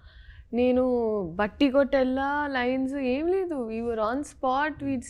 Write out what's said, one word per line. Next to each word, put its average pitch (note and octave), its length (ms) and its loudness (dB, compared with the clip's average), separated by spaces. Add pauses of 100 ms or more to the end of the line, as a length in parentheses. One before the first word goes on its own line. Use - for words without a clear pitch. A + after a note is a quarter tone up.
(520)
నేను B3 300 4 (520)
బట్టి G#3+ 360 2
కొట్టెల్లా C4+ 840 2
లైన్స్ C4 420 0
ఏం C#4 320 -2
లేదు. F4+ 280 0
We A3+ 260 -4
were A#3 200 -2
on A#3+ 240 0
spot, C#4+ 600 -2
we'd C4+ 260 -2